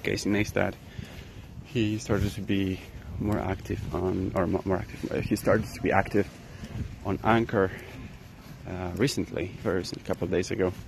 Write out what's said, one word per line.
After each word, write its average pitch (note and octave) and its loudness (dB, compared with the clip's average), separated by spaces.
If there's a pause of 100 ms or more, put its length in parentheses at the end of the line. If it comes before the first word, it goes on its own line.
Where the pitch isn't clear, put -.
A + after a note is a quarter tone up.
Casey G2+ 0
Neistat, G2+ 2 (880)
he G#2+ 2
started G2+ 2
to G2+ -6
be F#2+ 0 (360)
more G#2 2
active F#2+ -2 (160)
on, F#2 0
or F#2+ 4
mo-, F2+ 2
more F#2+ 2
active, - -4
uh, - 0
he - 2
started G#2+ 4
to - -8
be - 4
active G2 4 (800)
on F#2+ 0
Anchor, A2 6 (960)
uh, F#2 -4
recently, F#2 0 (100)
very F#2 2
recent, - -4
a - -16
couple F#2 -2
of F2 0
days F2+ 2
ago. F#2 2 (140)